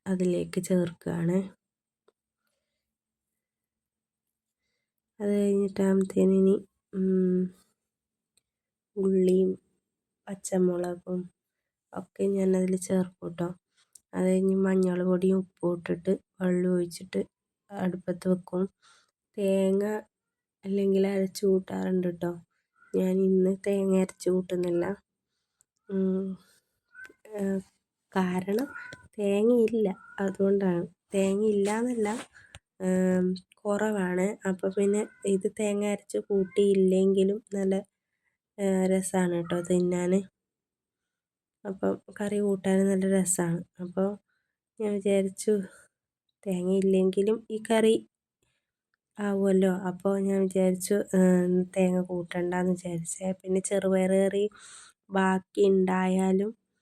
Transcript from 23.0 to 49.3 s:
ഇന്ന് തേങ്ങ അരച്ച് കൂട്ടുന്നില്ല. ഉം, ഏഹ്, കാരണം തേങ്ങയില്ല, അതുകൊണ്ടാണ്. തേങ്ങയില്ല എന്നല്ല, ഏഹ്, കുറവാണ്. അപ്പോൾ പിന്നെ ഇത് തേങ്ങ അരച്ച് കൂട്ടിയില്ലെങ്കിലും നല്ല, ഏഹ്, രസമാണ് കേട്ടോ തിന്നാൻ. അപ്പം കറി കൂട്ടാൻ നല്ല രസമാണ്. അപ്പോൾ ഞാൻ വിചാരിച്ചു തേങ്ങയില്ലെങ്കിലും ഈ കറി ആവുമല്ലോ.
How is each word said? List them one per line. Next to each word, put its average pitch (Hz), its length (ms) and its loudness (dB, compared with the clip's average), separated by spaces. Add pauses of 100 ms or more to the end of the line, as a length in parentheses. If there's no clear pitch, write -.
ഇന്ന് 190 380 4
തേങ്ങ 196 400 0
അരച്ച് - 300 -4
കൂട്ടുന്നില്ല. 180 540 -2 (1040)
ഉം, 190 340 -2 (1120)
ഏഹ്, 196 260 -4 (520)
കാരണം 190 560 -2 (440)
തേങ്ങയില്ല, 214 760 2 (300)
അതുകൊണ്ടാണ്. 196 640 0 (280)
തേങ്ങയില്ല 202 680 0
എന്നല്ല, 226 320 -2 (720)
ഏഹ്, 185 480 2 (280)
കുറവാണ്. 202 720 -2 (180)
അപ്പോൾ 190 260 -2
പിന്നെ 202 300 0 (260)
ഇത് 196 260 0
തേങ്ങ 208 340 -2
അരച്ച് 202 320 -4
കൂട്ടിയില്ലെങ്കിലും 190 1200 2 (140)
നല്ല, 190 220 -2 (840)
ഏഹ്, 190 300 0
രസമാണ് 185 460 0
കേട്ടോ 170 280 -4
തിന്നാൻ. 180 500 0 (1500)
അപ്പം 196 300 -4 (200)
കറി 208 260 -4
കൂട്ടാൻ 196 440 0
നല്ല 190 260 0
രസമാണ്. 175 500 0 (180)
അപ്പോൾ 185 300 -4 (720)
ഞാൻ 208 140 -4
വിചാരിച്ചു 196 600 0 (920)
തേങ്ങയില്ലെങ്കിലും 190 880 2 (100)
ഈ 220 160 -6
കറി 220 320 4 (1200)
ആവുമല്ലോ. 196 540 2 (120)